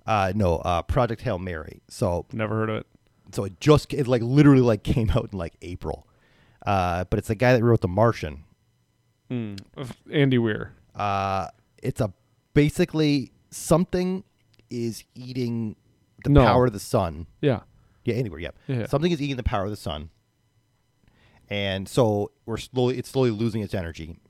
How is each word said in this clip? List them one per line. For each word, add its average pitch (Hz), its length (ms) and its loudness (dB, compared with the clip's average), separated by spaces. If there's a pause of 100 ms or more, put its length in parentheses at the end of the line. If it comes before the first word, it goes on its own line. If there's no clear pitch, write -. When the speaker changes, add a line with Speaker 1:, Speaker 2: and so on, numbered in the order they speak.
Speaker 1:
Uh, 98 260 0
no, 95 260 2
uh, 85 240 -2
Project 117 400 -2
Hail 107 140 -4
Mary. 87 520 -10
So 87 420 -2
Speaker 2:
Never 110 240 -4
heard 110 140 -2
of 107 80 -4
it. - 100 -10 (460)
Speaker 1:
so 113 100 -4
it 92 160 -10
just, 147 340 4
it, 131 140 -2
like, 123 160 2
literally, 135 380 8
like, 117 220 4
<laughs> - 0 -
came 110 280 0
out - 220 0
in, 98 40 -6
like, 85 240 -8
April. 85 460 -10 (580)
Uh, 90 380 0
but 104 160 -2
it's - 80 -8
the 110 80 -2
guy 123 180 4
that 117 100 4
wrote 117 180 4
The 95 80 -2
Martian. 87 560 0 (840)
Speaker 2:
Hmm. 113 260 -8 (540)
Andy 139 280 2
Weir. 113 360 -2 (220)
Speaker 1:
Uh, 98 540 -2 (340)
it's - 160 -6
a, 104 140 -2 (400)
basically 147 800 2 (180)
something 185 720 -2 (460)
is 117 340 -6 (100)
eating 120 600 -6 (480)
the - 60 0
Speaker 2:
No. 139 160 8
Speaker 1:
power 123 220 6
of 110 60 -2
the 101 60 -8
sun. 85 480 -2 (140)
Speaker 2:
Yeah. 135 180 0 (460)
Speaker 1:
Yeah, 120 100 -2
anywhere, 104 240 -6
yeah. 85 120 -8 (160)
Speaker 2:
Yeah. 120 200 -4
Speaker 1:
Something 156 240 0
is 143 100 -4
eating 143 140 -6
the 120 80 -10
power 101 220 -2
of 104 40 -6
the 107 60 -8
sun. 76 340 -10 (1400)
And 98 380 -4
so 107 440 0 (140)
we're 110 120 -8
slowly, 127 400 -2
it's 98 120 -10
slowly 131 220 0
losing 110 300 -2
its 98 120 -8
energy. 85 460 -8 (100)